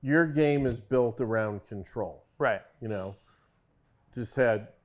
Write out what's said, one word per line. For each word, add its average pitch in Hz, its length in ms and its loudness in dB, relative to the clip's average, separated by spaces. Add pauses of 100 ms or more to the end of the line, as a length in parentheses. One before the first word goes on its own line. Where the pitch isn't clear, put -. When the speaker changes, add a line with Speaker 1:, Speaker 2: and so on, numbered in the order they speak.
Speaker 1:
your 151 240 4
game 147 400 2
is 117 140 -2
built 123 420 0
around 110 440 -2
control. 95 600 -10 (120)
Speaker 2:
Right. 117 220 0 (220)
Speaker 1:
You 117 60 -8
know, 101 280 -6 (960)
just 120 220 -8
had 110 320 2 (160)